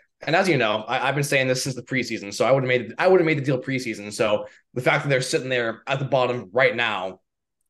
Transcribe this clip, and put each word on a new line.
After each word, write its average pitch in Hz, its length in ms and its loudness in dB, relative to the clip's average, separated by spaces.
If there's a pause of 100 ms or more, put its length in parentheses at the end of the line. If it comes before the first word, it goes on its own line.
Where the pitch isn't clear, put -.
(220)
And 151 140 -2
as 190 140 2
you 147 80 4
know, 107 300 0
I, 120 200 -2
I've 139 80 0
been 143 80 0
saying 135 240 0
this 127 160 0
since 131 120 -6
the 120 80 -12
preseason, 110 500 -6
so 110 120 0
I 117 60 4
would've 135 160 2
made, 120 300 0
I 170 100 2
would've 180 180 6
made 160 120 2
the 135 60 -2
deal 127 180 0
preseason. 110 500 -6
So 107 340 0 (280)
the 131 80 -6
fact 147 220 2
that 143 60 -4
they're 131 120 2
sitting 131 280 -2
there 120 360 -2
at 139 140 -2
the 139 60 -6
bottom 123 480 0
right 120 220 2
now, 98 440 -4 (500)